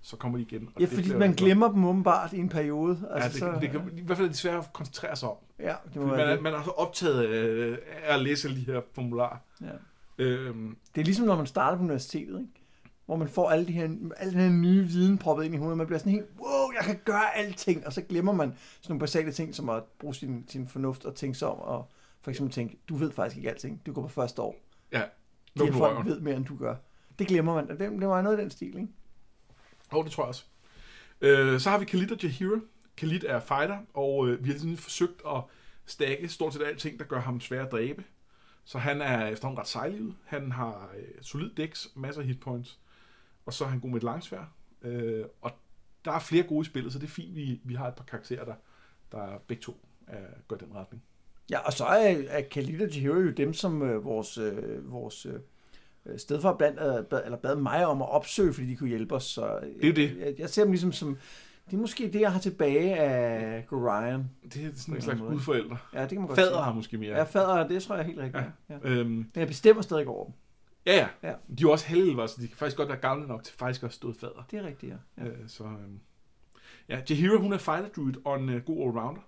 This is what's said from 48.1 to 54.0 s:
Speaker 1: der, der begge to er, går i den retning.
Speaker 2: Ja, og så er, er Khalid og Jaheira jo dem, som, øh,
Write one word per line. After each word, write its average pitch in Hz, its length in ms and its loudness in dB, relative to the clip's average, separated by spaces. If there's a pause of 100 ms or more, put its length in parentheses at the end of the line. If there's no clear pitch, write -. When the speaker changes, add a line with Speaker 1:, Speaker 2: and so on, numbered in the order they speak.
Speaker 1:
der, 117 100 -10 (580)
der 101 340 -10
begge 117 160 -8
to - 180 -14 (260)
er, 107 120 -14 (300)
går 110 80 -6
i - 20 -12
den 92 160 -18
retning. 101 280 -14 (480)
Speaker 2:
Ja, - 80 -2
og - 140 -2
så 123 120 -2
er, 196 320 6 (120)
er 143 220 -2
Khalid 143 320 -4
og 208 60 -2
Jaheira 143 300 0
jo 185 120 4
dem, 143 240 0
som, 156 280 0
øh, 113 220 0